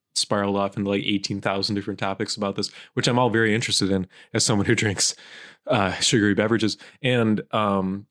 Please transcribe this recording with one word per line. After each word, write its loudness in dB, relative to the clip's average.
spiraled 0
off -2
into, -2
like, 0
eighteen -2
thousand -2
different -6
topics -4
about -4
this, -4
which 0
I'm 4
all 4
very 2
interested 0
in 0
as 0
someone 2
who 4
drinks, 0
uh, 2
sugary 2
beverages. 2
And, 2
um, -2